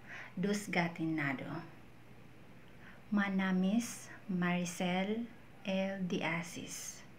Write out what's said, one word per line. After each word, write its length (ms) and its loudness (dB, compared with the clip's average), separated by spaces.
Dus 320 2
gatin 480 2
nado. 320 0
My 160 6
name 480 6
is 320 -4
Maricel 1040 2
L. 400 0
De 160 0
Asis. 800 -4